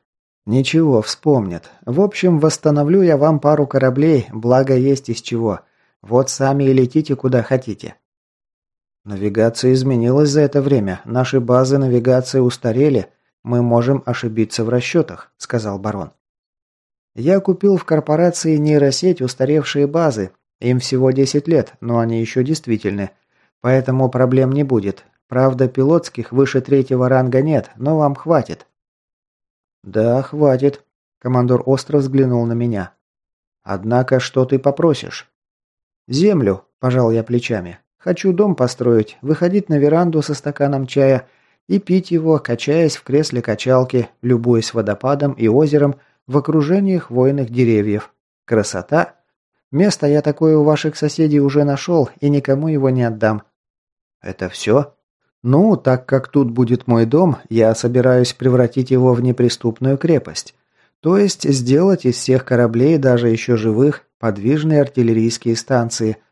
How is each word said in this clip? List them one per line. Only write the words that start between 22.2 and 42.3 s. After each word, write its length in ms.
ещё 220
действительны. 680
Поэтому 480
проблем 440
не 120
будет. 400
Правда, 400
пилотских 640
выше 300
третьего 460
ранга 340
нет, 340
но 220
вам 160
хватит». 520
«Да, 400
хватит». 600
Командор 460
остро 320
взглянул 480
на 60
меня. 400
«Однако, 580
что 240
ты 140
попросишь?» 720
«Землю», 560
пожал 320
я 120
плечами. 560
«Хочу 340
дом 220
построить, 680
выходить 460
на 100
веранду 440
со 120
стаканом 520
чая 400
и 120
пить 320
его, 280